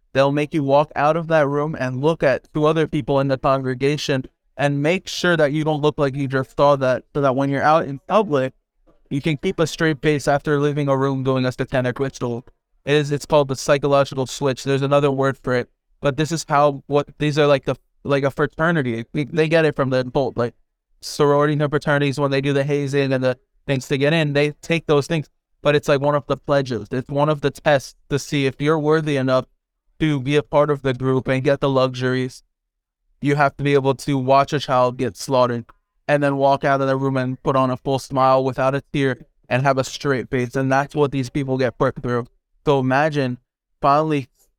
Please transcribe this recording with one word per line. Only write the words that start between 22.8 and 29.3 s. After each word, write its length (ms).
and 100
the 140
things 200
to 100
get 160
in, 200
they 180
take 260
those 200
things. 220
But 140
it's, 120
like, 140
one 140
of 120
the 100
pledges. 540
It's 180
one 200
of 120
the 100
tests 440
to 100
see 280
if 120
you're 200
worthy 380
enough 280